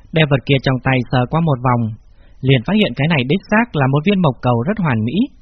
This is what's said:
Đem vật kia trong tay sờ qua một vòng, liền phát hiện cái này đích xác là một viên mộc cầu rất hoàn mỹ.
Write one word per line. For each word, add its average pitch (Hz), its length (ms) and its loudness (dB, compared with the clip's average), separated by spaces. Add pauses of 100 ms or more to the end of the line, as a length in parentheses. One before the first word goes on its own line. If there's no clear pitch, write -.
(120)
Đem 160 180 2
vật 135 160 0
kia 139 160 2
trong 131 220 -2
tay 131 140 2 (120)
sờ 127 100 2 (100)
qua 156 100 -2
một 151 260 0
vòng, 120 160 0 (580)
liền 131 260 2
phát 196 140 -2
hiện 175 160 0
cái 139 120 0
này 156 220 2
đích 190 200 0
xác 226 160 2 (140)
là 131 120 2
một 147 140 0
viên 196 160 2
mộc 143 200 2
cầu 123 140 0 (120)
rất 220 160 -4
hoàn 117 200 0
mỹ. 127 120 -4 (260)